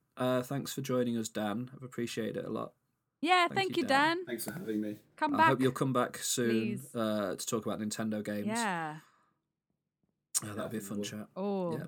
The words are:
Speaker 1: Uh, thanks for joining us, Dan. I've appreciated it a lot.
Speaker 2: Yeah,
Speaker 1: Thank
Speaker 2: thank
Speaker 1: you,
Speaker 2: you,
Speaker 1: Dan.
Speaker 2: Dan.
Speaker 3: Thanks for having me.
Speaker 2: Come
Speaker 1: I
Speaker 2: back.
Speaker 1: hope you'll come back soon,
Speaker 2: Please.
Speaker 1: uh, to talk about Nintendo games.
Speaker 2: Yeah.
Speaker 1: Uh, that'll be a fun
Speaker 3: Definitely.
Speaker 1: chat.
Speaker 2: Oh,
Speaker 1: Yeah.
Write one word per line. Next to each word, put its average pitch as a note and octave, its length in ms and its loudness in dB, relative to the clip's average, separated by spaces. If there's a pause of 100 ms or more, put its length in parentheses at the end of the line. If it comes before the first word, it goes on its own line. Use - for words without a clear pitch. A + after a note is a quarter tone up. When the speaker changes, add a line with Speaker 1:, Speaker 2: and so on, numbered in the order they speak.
(160)
Speaker 1:
Uh, B2+ 260 2
thanks C3 300 -4
for - 80 -6
joining B2 360 0
us, A2 120 -2
Dan. G#2+ 480 -2
I've C3 60 -16
appreciated A#2 560 -4
it F#2 80 -6
a G2+ 40 -8
lot. A2+ 220 -6 (480)
Speaker 2:
Yeah, F4 280 4
Speaker 1:
Thank F4 60 -4
Speaker 2:
thank F#4+ 220 2
Speaker 1:
you, E4 60 2
Speaker 2:
you, B3 60 0
Speaker 1:
Dan. D4 300 6
Speaker 2:
Dan. F4+ 80 -8
Speaker 3:
Thanks - 200 -6
for - 60 -8
having - 280 -2
me. G#2+ 160 -4 (200)
Speaker 2:
Come D4+ 180 0
Speaker 1:
I - 40 2
Speaker 2:
back. D#4+ 100 8
Speaker 1:
hope - 120 6
you'll C3 120 6
come C3+ 200 0
back B2 260 2
soon, A#2 320 0
Speaker 2:
Please. A2 440 0
Speaker 1:
uh, G#2+ 440 0
to - 80 -6
talk A2 200 -2
about G2+ 140 -2
Nintendo G#2+ 440 -2
games. G#2 220 -2
Speaker 2:
Yeah. F3+ 500 -2 (1500)
Speaker 1:
Uh, G#2 120 -8
that'll G#2+ 140 -4
be A2 100 -4
a - 20 -4
fun G2+ 200 -6
Speaker 3:
Definitely. G#2 180 -6
Speaker 1:
chat. G#2+ 180 -10
Speaker 2:
Oh, F#3 420 -2
Speaker 1:
Yeah. - 100 -8